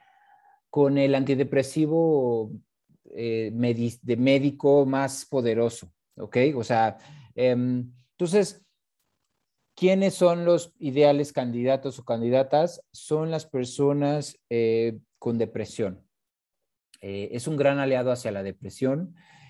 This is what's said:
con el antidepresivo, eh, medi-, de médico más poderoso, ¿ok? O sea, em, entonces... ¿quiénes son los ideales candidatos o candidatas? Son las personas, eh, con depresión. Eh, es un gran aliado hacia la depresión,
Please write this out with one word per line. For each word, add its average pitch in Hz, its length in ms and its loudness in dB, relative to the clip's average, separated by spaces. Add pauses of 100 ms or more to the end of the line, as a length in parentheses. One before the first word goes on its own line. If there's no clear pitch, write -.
(680)
con 139 280 2
el 139 180 4
antidepresivo, 135 1400 0 (600)
eh, 113 400 -4
medi-, 117 480 -2
de 120 140 -2
médico 139 680 4
más 135 400 -4
poderoso, 117 680 -2 (240)
¿ok? 101 220 -6 (180)
O 120 80 -4
sea, 113 340 0 (380)
em, 123 560 0 (200)
entonces... 190 520 -2 (1120)
¿quiénes 190 380 2
son 175 320 2
los 170 340 2
ideales 143 540 2
candidatos 127 680 -2
o - 60 -20
candidatas? 135 760 0 (120)
Son 156 380 -4
las 156 140 -6
personas, 143 960 -2 (100)
eh, 113 480 0 (220)
con 120 180 -2
depresión. 107 680 -6 (1000)
Eh, 101 300 -10
es 123 120 -8
un 160 100 -6
gran 139 220 2
aliado 127 340 0
hacia 120 180 -6
la 98 120 -6
depresión, 131 680 -6 (360)